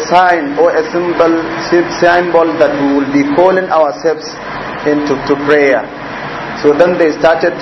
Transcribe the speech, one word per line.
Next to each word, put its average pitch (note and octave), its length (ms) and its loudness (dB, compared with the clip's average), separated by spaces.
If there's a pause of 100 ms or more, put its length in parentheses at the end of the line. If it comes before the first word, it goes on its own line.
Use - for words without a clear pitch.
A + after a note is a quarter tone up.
(120)
sign F3 480 2
or D#3+ 160 2
a D#3 160 0
symbol, E3+ 480 0 (600)
symbol E3+ 480 2 (120)
that D3 160 2
we C#3+ 240 0
will C3+ 160 -2
be C#3+ 80 2 (120)
calling F#3 360 2
ourselves D#3 560 -2 (560)
into D3 320 0 (120)
to D3 60 2 (140)
prayer?" C#3 360 2 (760)
So D3 160 4
then F3 240 2
they D#3 200 2
started E3 420 2